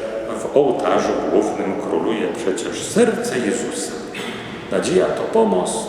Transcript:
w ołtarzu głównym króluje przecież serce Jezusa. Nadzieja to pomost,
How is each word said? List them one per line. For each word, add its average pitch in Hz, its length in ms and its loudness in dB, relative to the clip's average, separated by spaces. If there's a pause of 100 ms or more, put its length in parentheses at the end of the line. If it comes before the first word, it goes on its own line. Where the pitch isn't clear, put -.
(400)
w - 180 0
ołtarzu 107 520 4 (220)
głównym 95 500 0
króluje 98 460 0
przecież - 600 -4
serce 233 520 2
Jezusa. - 520 -2 (800)
Nadzieja 110 340 4
to - 160 0
pomost, 117 560 2 (120)